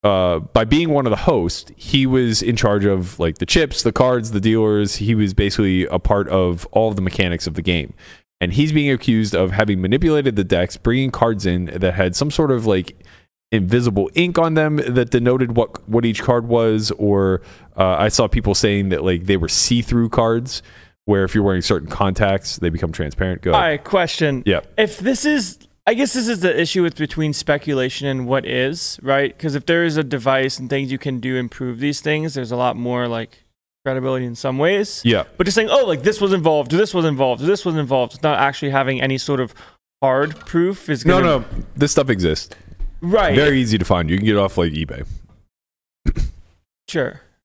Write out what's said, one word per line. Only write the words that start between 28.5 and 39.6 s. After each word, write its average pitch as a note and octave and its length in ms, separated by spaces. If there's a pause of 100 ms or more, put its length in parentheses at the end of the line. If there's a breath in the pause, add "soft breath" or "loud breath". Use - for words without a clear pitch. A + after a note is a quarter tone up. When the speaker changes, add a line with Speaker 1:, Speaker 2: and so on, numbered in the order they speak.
Speaker 2:
right? C3+ 360
'Cause D3+ 160
if C3+ 100
there E3+ 200
is D#3 120
a D#3 80
device C3+ 540
and C3 100
things C#3 240
you C3 60
can C3 220
do B2+ 160
improve B2 420
these C#3+ 220
things, D3+ 340
there's B2 160
a B2 60
lot B2 200
more, B2 300
like, A2+ 380 (400)
credibility C3 420
in A#2+ 80
some C3 240
ways. G3 460
Speaker 1:
Yeah. A2 180 (140)
Speaker 2:
But F#3 80
just F#3+ 100
saying, A3 160
"Oh, C4 160
like, D#3 160
this G#3+ 180
was G3 120
involved, D3+ 400
or E3 40
this G#3 160
was F3 120
involved, C3 360
or C#3+ 60
this G3 180
was E3 120
involved," C3 380
it's - 100
not D3 160
actually C#3 300
having C3+ 300
any C3+ 160
sort C#3 220
of B2 160 (480 loud breath)